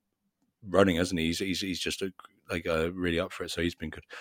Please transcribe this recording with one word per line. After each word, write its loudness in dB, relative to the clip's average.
running, 4
hasn't 2
he? 4
He's, 0
he's, -2
he's -2
just -2
a, -6
like, -2
uh, 2
really 0
up -2
for -6
it. -6
So -2
he's 2
been -8
good. -12